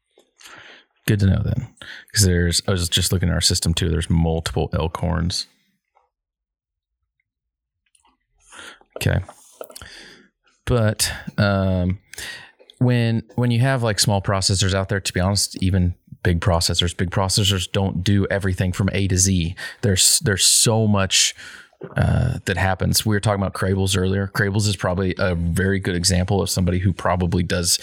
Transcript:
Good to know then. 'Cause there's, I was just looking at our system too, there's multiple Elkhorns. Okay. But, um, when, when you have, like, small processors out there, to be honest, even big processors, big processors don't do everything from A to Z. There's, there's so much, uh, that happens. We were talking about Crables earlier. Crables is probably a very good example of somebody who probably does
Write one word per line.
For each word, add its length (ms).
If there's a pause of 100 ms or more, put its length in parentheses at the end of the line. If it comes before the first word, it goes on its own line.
(1080)
Good 140
to 60
know 180
then. 240 (440)
'Cause 120
there's, 420
I 60
was 160
just 240
looking 160
at 80
our 40
system 320
too, 160
there's 220
multiple 640
Elkhorns. 720 (3500)
Okay. 240 (1500)
But, 460 (240)
um, 640 (800)
when, 440 (140)
when 140
you 100
have, 220
like, 160
small 240
processors 520
out 140
there, 120
to 120
be 80
honest, 420
even 320 (280)
big 180
processors, 560
big 140
processors 600
don't 320
do 280
everything 420
from 200
A 160
to 80
Z. 380 (280)
There's, 380
there's 240
so 420
much, 480 (600)
uh, 500
that 100
happens. 480
We 100
were 60
talking 220
about 120
Crables 420
earlier. 320
Crables 380
is 100
probably 420
a 160
very 460
good 140
example 460
of 80
somebody 300
who 140
probably 500
does 400